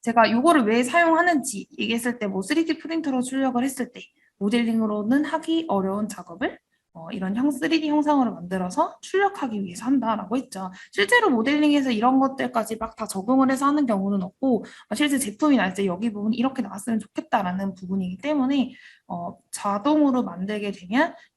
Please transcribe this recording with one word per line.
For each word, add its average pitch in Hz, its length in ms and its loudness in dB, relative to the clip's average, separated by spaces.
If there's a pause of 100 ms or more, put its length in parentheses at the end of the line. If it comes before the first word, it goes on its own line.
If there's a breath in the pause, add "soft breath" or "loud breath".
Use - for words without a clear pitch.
제가 226 300 4
요거를 262 340 4
왜 226 180 4
사용하는지 330 840 2 (120)
얘기했을 233 400 -2
때 208 80 -2
뭐 190 140 -4
쓰리디 320 360 0
프린터로 294 440 -4
출력을 254 420 -2
했을 262 280 -4
때 185 100 -18 (360)
모델링으로는 226 880 0
하기 320 440 -2
어려운 196 400 0
작업을, 180 500 -8 (340)
어, 165 180 -16
이런 190 240 -4
형-, 269 160 0
쓰리디 302 380 -2
형상으로 285 440 2
만들어서 185 680 -4
출력하기 339 600 -2
위해서 196 220 -10
한다라고 233 520 0
했죠. 190 340 -8 (200 loud breath)
실제로 427 380 4
모델링에서 285 640 2
이런 240 280 4
것들까지 247 580 -2
막 220 180 -10
다 220 120 -8
적용을 254 440 2
해서 269 140 0
하는 285 200 2
경우는 196 380 0
없고, 233 420 -2 (240 loud breath)
어, 214 60 -4
실제 285 220 2
제품이 254 400 2
나왔을 185 180 0
때 202 100 -2
여기 196 280 -2
부분 208 200 -2
이렇게 254 280 -2
나왔으면 202 380 -4
좋겠다라는 196 760 -4
부분이기 185 440 -6
때문에, 277 540 0 (340 loud breath)
어, 175 300 -10 (140)
자동으로 254 720 2
만들게 202 480 -6
되면 220 420 -2 (240 loud breath)